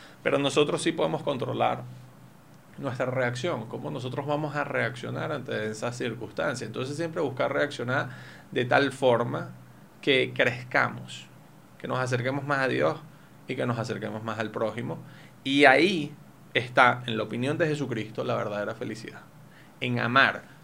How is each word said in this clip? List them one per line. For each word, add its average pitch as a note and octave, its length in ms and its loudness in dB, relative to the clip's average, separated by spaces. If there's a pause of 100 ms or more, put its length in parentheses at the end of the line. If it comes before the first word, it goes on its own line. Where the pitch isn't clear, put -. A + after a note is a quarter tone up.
(220)
Pero C#3 160 2
nosotros D3 460 2
sí E3+ 80 2
podemos D#3+ 320 -2
controlar B2 580 0 (960)
nuestra C3 300 -4
reacción, B2 600 -2
cómo C3+ 220 -8
nosotros C3 380 -6
vamos D3 280 -2
a D3 80 0
reaccionar B2 680 -4
ante A2+ 400 -4
esas A#2+ 260 -6
circunstancias. A#2+ 720 -4
Entonces B2+ 280 -6
siempre E3 260 -4
buscar C3 300 -2
reaccionar C#3+ 580 -2 (420)
de B2+ 140 0
tal C3+ 260 4
forma B2+ 580 2 (520)
que B2+ 340 4
crezcamos, B2 880 0 (540)
que - 80 -10
nos B2 120 -2
acerquemos B2+ 460 -2
más C#3+ 140 0
a C3 80 2
Dios C#3+ 320 2 (480)
y C3+ 80 -4
que B2+ 100 -2
nos B2 140 0
acerquemos G#2+ 440 -6
más A2 160 -4
al A2 120 -2
prójimo. A#2 480 -4 (440)
Y C#3+ 220 6
ahí D3 480 6 (400)
está, B2 540 6
en A2+ 100 -4
la G#2+ 60 -2
opinión B2+ 340 -2
de E3+ 100 2
Jesucristo, C3 560 -4
la A#2+ 120 -2
verdadera G#2 400 -4
felicidad, - 460 -10 (580)
en B2 200 -2
amar. A#2 440 4 (200)